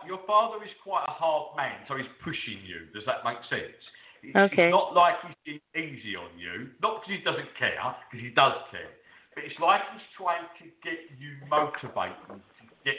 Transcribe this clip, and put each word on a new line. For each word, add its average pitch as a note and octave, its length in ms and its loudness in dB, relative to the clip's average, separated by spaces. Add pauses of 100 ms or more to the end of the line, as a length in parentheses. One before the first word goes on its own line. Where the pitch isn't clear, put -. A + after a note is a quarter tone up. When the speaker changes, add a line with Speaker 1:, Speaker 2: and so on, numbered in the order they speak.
Speaker 1:
your F#3 220 -8
father G#3+ 360 4
is - 60 -14 (140)
quite F3+ 240 -2
a D#3 40 -6
hard D#3 460 0
man, C3 160 -2 (140)
so C3+ 100 -4
he's C3 80 -6 (180)
pushing A2 400 -8
you. E2+ 300 -12
Does G#2 140 -10
that - 180 -2
make B2 140 -4 (100)
sense? G#2+ 240 -4 (500)
It's, C3+ 120 -4
Speaker 2:
Okay. G3 320 8
Speaker 1:
it's F3 40 6
not F#3+ 220 4
like F3 220 8 (300)
he's D3+ 140 -12 (140)
been E3 100 -4
easy A2 320 -8
on - 220 -10
you, F2+ 320 -10 (120)
not A3 200 0
'cause - 80 -16
he G3 100 -4
doesn't D3+ 360 -4
care, - 240 -2
'cause - 400 -8
he A#2+ 100 -10
does C3+ 240 6 (180)
care, E2 180 -10 (460)
but D3+ 80 -10
it's D3 160 -12
like F#3 220 6 (120)
he's A3 140 -18 (100)
trying E3+ 280 -2 (140)
to E3 60 -20 (180)
get E3+ 160 -6 (200)
you C#3+ 180 -14 (120)
motivated B2+ 680 0 (120)
to G2+ 120 -16 (460)
get C#3 120 0